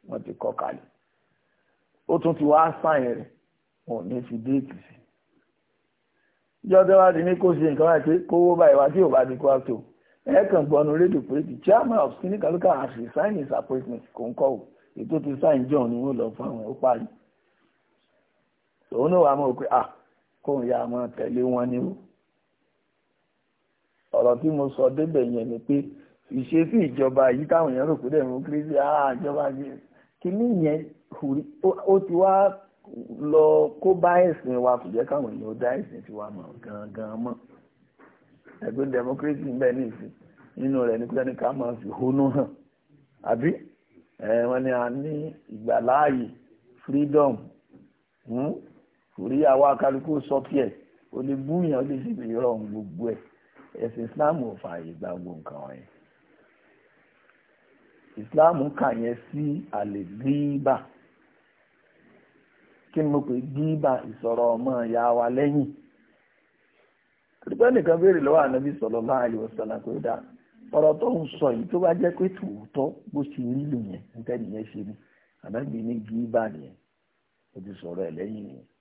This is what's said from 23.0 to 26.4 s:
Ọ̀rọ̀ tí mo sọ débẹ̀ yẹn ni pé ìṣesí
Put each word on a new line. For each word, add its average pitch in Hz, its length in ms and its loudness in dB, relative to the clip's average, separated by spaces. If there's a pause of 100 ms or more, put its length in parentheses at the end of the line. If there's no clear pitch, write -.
Ọ̀rọ̀ 120 240 4
tí 151 120 -2
mo 147 200 0
sọ 135 200 0
débẹ̀ 151 360 2
yẹn 120 220 -4
ni 117 120 -6
pé 143 160 -2 (560)
ìṣesí 160 520 0